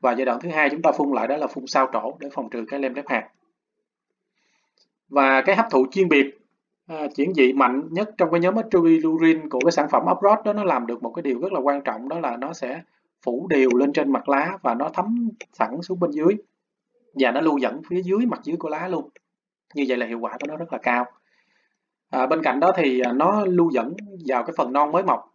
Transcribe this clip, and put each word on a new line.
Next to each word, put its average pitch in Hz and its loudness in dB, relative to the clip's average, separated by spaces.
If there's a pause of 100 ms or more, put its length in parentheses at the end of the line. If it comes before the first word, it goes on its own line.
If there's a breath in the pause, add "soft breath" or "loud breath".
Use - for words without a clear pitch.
và 123 2
giai 131 0
đoạn 120 0
thứ 170 -8
hai 156 2
chúng 151 -4
ta 160 6
phun 143 0
lại 117 0
đó 139 -2
là 147 -2
phun 127 -12
sau 131 2
trổ 113 -6
để 143 -12
phòng 120 -8
trừ 117 -8
cái 139 -6
lem 135 -4
lép 139 -10
hạt. 123 -2 (1800)
Và 135 4
cái 185 2
hấp 226 4
thụ 131 6
chuyên 185 2
biệt, 139 4 (500)
à, 156 -8
chuyển 165 0
dị 127 2
mạnh 135 0
nhất 202 -4
trong 165 0
cái 170 2
nhóm 185 2
astrobilurin 160 2
của 131 -2
cái 160 2
sản 151 0
phẩm 135 4
Uproad 202 4
đó, 208 0
nó 208 -2
làm 131 0
được 120 -6
một 117 -8
cái 170 -6
điều 131 -2
rất 190 -4
là 165 -2
quan 143 0
trọng, 120 -6
đó 165 -6
là 127 -4
nó 139 -8
sẽ 143 -8 (440)
phủ 123 -4
đều 135 6
lên 139 4
trên 143 0
mặt 127 0
lá 151 0
và 123 0
nó 139 -2
thấm 226 -2 (240)
sẵn 120 -4
xuống 180 -6
bên 170 0
dưới 151 2 (800)
và 131 2
nó 135 0
lưu 156 2
dẫn 127 -2
phía 175 -2
dưới, 196 0
mặt 214 -2
dưới 165 -4
của 160 -8
lá 160 -6
luôn. 160 -6 (640)
Như 143 -2
vậy 123 0
là 120 -2
hiệu 117 -6
quả 113 -6
của - -10
nó 156 -8
rất 170 -10
là 123 -6
cao. 123 0 (1040)
À, 131 0
bên 156 0
cạnh 135 0
đó 170 6
thì, 135 2
à, 123 0
nó 190 2
lưu 175 2
dẫn 127 -2 (320)
vào 127 0
cái - -8
phần 127 -2
non 147 2
mới 190 2
mọc, 135 -2